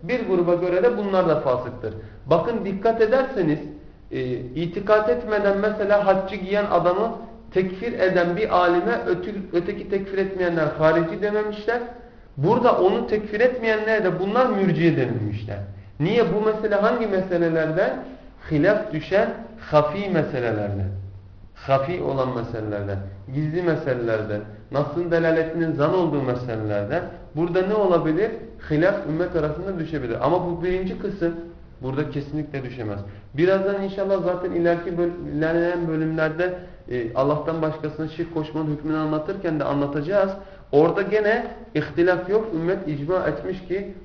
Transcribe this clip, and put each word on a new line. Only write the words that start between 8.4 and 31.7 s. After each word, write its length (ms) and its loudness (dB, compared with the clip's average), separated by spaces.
alime 580 4
ötü-, 340 -4
öteki 360 -2
tekfir 280 -2
etmeyenler 500 0
harici 540 2
dememişler. 600 -2
Burada 440 4
onu 260 4
tekfir 320 -2
etmeyenlere 640 2
de 160 0
bunlar 300 2
mürciye 480 4
denilmişler. 600 -2
Niye? 340 4
Bu 120 0
mesele 300 0
hangi 320 2
meselelerden? 960 0
Hilaf 420 2
düşen 360 0
hafi 500 2
meselelerden. 800 0
Hafi 460 0
olan 340 0
meselelerden, 640 -4
gizli 280 -2
meselelerden, 800 0
nasın 400 -2
delaletinin 600 2
zan 220 2
olduğu 280 2
meselelerden. 840 -2
Burada 260 2
ne 120 0
olabilir? 580 2
Hilaf 260 4
ümmet 260 -2
arasında 440 -2
düşebilir. 460 -4
Ama 200 2
bu 180 -4
birinci 360 -2
kısım 340 -2